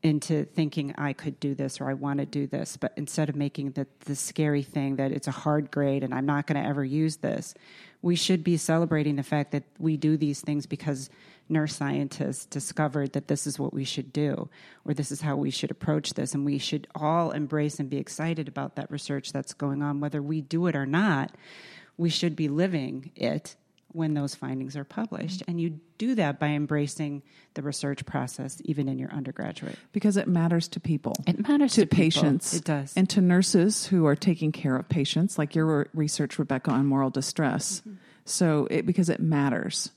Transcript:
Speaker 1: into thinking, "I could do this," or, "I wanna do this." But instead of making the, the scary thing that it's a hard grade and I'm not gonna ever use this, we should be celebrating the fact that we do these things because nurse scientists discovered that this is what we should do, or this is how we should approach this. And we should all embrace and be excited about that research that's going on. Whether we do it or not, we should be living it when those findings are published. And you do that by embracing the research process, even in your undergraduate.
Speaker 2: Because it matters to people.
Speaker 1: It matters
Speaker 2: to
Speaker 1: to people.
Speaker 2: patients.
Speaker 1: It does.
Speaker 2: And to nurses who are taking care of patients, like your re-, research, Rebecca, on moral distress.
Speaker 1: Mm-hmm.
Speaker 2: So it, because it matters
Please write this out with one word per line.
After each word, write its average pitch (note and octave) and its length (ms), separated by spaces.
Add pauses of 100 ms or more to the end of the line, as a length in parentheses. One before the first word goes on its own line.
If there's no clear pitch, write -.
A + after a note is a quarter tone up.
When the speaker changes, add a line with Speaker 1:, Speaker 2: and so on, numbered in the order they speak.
Speaker 1:
into D3+ 440
thinking, D3 520
"I C#3+ 140
could C#3 300
do C#3 120
this," C3+ 280
or, C3+ 80
"I C3+ 40
wanna C#3 320
do C#3+ 220
this." C#3+ 300
But - 180
instead D3+ 320
of C#3+ 80
making C#3 360
the, C#3 140 (200)
the C#3+ 100
scary D3 480
thing C#3 320
that C3+ 160
it's - 160
a C#3 40
hard D3 380
grade C#3 360
and B2+ 80
I'm C3 120
not C#3+ 220
gonna D3+ 140
ever C#3 240
use D#3 320
this, - 360 (480)
we F3 140
should F3 260
be E3+ 140
celebrating D#3+ 600
the C#3 60
fact D3 280
that C#3+ 140 (120)
we D#3+ 200
do D3+ 180
these D3 240
things D3 260
because C#3 440 (400)
nurse D#3 260
scientists C#3 720
discovered C#3+ 680
that C#3+ 160
this D3 180
is D3 140
what C#3 140
we C#3 100
should C3 300
do, D3 340 (380)
or D3 80
this C#3+ 180
is D3 80
how C#3+ 160
we C#3+ 160
should - 180
approach - 440
this. C#3 200
And C#3+ 120
we C#3+ 140
should - 360
all D#3+ 360
embrace D3 460
and C#3 120
be C#3 80
excited D#3+ 500
about C#3 300
that C#3+ 120
research C#3+ 440
that's C3+ 200
going C#3+ 300
on. C#3+ 160
Whether D3 220
we D#3 180
do E3 280
it D3+ 100
or C#3 80
not, D#3 500 (640)
we E3+ 120
should D#3+ 280
be D#3 100
living C#3+ 680
it D3 400 (340)
when D#3 220
those C#3+ 220
findings C3 420
are C#3+ 60
published. F#3 640
And E3+ 120
you E3 200 (180)
do A#3+ 160
that D3+ 260
by D3+ 100
embracing D3 720 (320)
the C#3 80
research C#3+ 420
process, C3 580
even C#3+ 240
in C3+ 120
your C3 120
undergraduate. - 680 (140)
Speaker 2:
Because G#3 220
it G3+ 120
matters E3+ 420
to - 100
people. - 360 (100)
Speaker 1:
It F3 220
matters C#4+ 260
Speaker 2:
to A3 80
Speaker 1:
to - 60
people. - 160
Speaker 2:
patients. D#3+ 500
Speaker 1:
It E3+ 120
does. C#3+ 300
Speaker 2:
And F#3+ 140
to - 100
nurses F#3 680
who F3 180
are D3 100
taking D#3+ 360
care C3+ 240
of B2+ 140
patients, D#3+ 500
like D3 160
your D#3+ 240
re-, C#3+ 60 (100)
research, D3+ 420
Rebecca, C#3 320
on C3+ 160
moral C3+ 240
distress. C#3 680
Speaker 1:
Mm-hmm. G#3+ 140 (320)
Speaker 2:
So D#3 440
it, - 160
because F3 240
it - 100
matters C#3+ 760